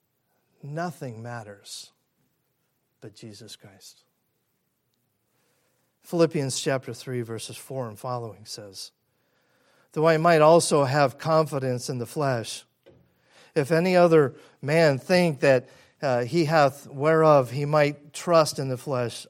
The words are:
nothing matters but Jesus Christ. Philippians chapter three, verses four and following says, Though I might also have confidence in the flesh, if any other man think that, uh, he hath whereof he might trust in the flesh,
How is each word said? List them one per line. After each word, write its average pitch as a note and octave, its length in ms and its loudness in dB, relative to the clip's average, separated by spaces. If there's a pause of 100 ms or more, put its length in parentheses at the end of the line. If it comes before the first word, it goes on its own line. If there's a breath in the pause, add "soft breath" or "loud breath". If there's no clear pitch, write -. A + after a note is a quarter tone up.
(640)
nothing D3 580 -12
matters A2 720 -18 (1080)
but G#2+ 140 -20
Jesus G#2+ 400 -20
Christ. - 480 -20 (2000)
Philippians D#3+ 580 -2
chapter C3+ 320 -6
three, B2 300 -10
verses A2+ 340 -12
four C3 320 -12
and G#2 120 -16
following A#2 460 -12
says, G2+ 460 -18 (1040)
Though D#3 140 0
I D#3+ 100 4
might D#3+ 240 2
also D#3 440 6
have C#3 340 0
confidence C3+ 680 -2
in B2+ 120 -8
the A#2 80 -8
flesh, C3 580 -6 (880 soft breath)
if C#3 160 -2
any F3 240 2
other E3 380 6 (280 loud breath)
man D3 360 2
think F3 440 0
that, C3 280 2 (320 soft breath)
uh, B2 220 -2
he D#3 220 -2
hath C#3+ 420 2
whereof C#3+ 640 2
he C#3+ 140 -6
might D3 460 -2
trust E3 460 0
in C3+ 120 -8
the B2+ 80 -6
flesh, B2 520 -8